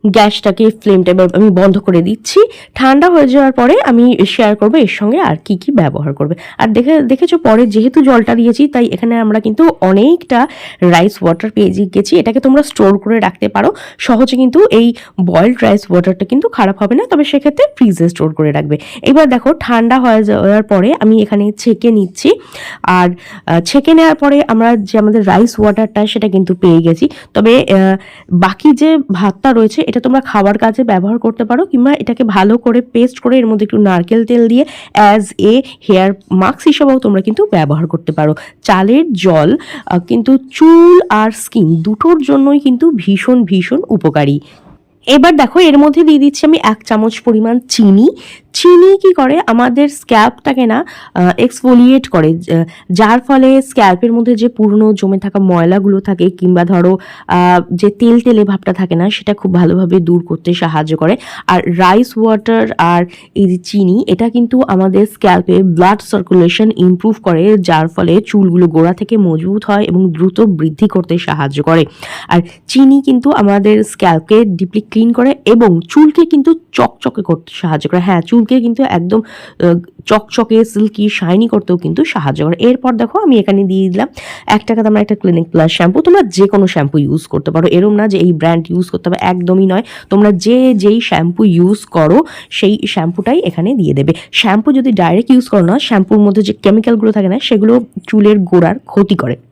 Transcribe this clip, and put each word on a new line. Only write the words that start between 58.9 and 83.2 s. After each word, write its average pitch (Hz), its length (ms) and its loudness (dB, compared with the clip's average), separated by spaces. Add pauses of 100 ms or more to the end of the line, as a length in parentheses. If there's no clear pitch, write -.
না, 175 140 0
সেটা - 240 -6
খুব 190 200 -4
ভালোভাবে 175 460 2
দূর 175 260 0
করতে 165 280 -6
সাহায্য 160 440 -4
করে। 175 200 0 (300)
আর 180 140 0 (160)
রাইস 196 400 0
ওয়াটার 220 500 0 (100)
আর 175 280 0 (300)
এই 196 140 0
যে 180 80 -2
চিনি, 196 500 -2
এটা 226 220 -2
কিন্তু 240 320 -2
আমাদের 190 440 0
স্ক্যাল্পে 180 580 0
ব্লাড 185 380 0
সার্কুলেশন 185 760 0
ইমপ্রুভ 185 460 0
করে, 185 340 0
যার 165 300 0
ফলে 170 340 -2
চুলগুলো 180 460 0
গোড়া 165 260 0
থেকে 220 240 -4
মজবুত 185 480 -2
হয় 208 180 0
এবং 180 280 0
দ্রুত 180 300 -2
বৃদ্ধি 160 460 -2
করতে 175 300 -2
সাহায্য 143 460 -6
করে। 165 220 2 (420)
আর 175 140 0 (260)
চিনি 269 340 4
কিন্তু 269 300 0
আমাদের 208 520 0
স্ক্যাল্পকে 190 640 0
ডিপলি 190 360 -4
ক্লিন 226 320 -2
করে 254 220 0 (100)
এবং 208 340 2 (100)
চুলকে 311 360 4
কিন্তু 330 340 0 (120)
চকচকে - 500 -4
করতে 165 320 -6
সাহায্য 156 360 -6
করে। 180 100 0
হ্যাঁ, 180 220 0
চুলকে 233 400 0
কিন্তু 233 220 -2
একদম, 180 360 -2
আহ, - 600 -4 (260)
চকচকে, 220 600 0
সিল্কি, 208 440 -4
শাইনি 185 380 -2
করতেও 185 300 -2
কিন্তু 170 260 -4
সাহায্য 151 420 -4
করে। 170 140 -2
এরপর 254 340 0
দেখো 233 260 -4
আমি 285 200 2